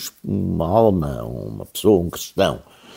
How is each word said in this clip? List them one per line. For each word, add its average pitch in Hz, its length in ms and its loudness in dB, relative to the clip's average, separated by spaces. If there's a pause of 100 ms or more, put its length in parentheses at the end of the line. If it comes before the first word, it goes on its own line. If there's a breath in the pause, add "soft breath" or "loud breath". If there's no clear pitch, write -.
(240)
uma 92 440 -2
alma, 87 560 2
uma 53 420 -10
pessoa, 98 360 2
um 85 80 -4
cristão, - 520 -2 (360 loud breath)